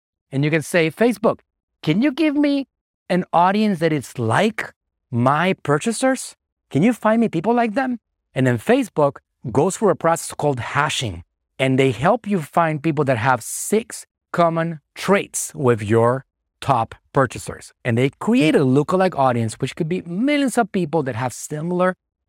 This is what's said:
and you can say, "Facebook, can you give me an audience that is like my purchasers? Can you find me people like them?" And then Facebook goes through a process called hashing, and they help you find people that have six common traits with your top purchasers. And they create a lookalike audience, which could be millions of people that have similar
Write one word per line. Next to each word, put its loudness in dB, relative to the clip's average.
and 0
you 0
can 0
say, 0
"Facebook, 0
can 2
you 2
give 0
me 0
an 0
audience 2
that 2
is -4
like 0
my 2
purchasers? -2
Can 2
you 4
find 0
me 2
people -2
like 0
them?" -4
And 2
then 2
Facebook 0
goes 2
through 2
a 2
process -2
called -2
hashing, -4
and 2
they 4
help 0
you -2
find -2
people -2
that 0
have 0
six -6
common -2
traits -2
with 0
your 2
top 0
purchasers. -4
And 0
they 2
create 2
a 4
lookalike 2
audience, 0
which -6
could -4
be -4
millions -2
of 0
people -2
that -6
have -4
similar -4